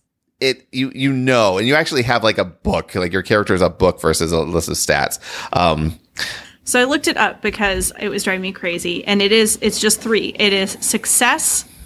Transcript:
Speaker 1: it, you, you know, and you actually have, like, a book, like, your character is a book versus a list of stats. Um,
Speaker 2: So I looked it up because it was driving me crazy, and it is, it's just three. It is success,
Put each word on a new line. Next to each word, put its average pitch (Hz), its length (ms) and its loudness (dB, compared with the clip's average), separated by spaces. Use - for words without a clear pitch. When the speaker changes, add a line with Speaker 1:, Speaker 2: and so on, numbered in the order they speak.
Speaker 1:
it, 131 320 -4
you, 127 240 -4
you 135 180 0
know, 123 460 2
and 110 80 0
you 131 80 4
actually 151 300 0
have, 117 180 0
like, 107 160 2
a 98 60 4
book, 90 500 -4
like, 90 180 -2
your 92 100 0
character 107 300 2
is 90 100 4
a 87 60 6
book 87 320 2
versus 80 300 2
a 82 120 2
list 80 260 -2
of 82 80 -4
stats. 71 420 0
Um, 80 460 0
Speaker 2:
So - 180 0
I 247 40 4
looked 294 240 0
it 320 80 -2
up - 260 -2
because 196 560 -2
it 208 100 -6
was 202 160 -4
driving 185 180 -2
me 185 100 -6
crazy, 175 540 -6
and 202 160 2
it 196 100 2
is, 214 280 4
it's 208 200 -2
just 214 200 0
three. 220 360 -2
It 208 160 2
is 196 280 -2
success, - 840 0